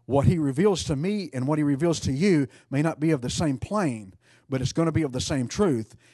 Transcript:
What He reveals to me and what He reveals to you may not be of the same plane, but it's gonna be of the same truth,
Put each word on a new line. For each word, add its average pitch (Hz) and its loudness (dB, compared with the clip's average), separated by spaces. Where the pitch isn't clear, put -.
What 135 2
He 180 6
reveals 156 2
to 156 -2
me 185 -4
and 127 -2
what 151 2
He 151 0
reveals 147 0
to 143 -2
you 147 2
may 143 0
not 160 -2
be 156 0
of 147 0
the 123 -6
same 143 -2
plane, 120 -4
but 131 -2
it's 131 -4
gonna 165 0
be 160 0
of 143 -2
the 123 -4
same 131 -2
truth, 143 0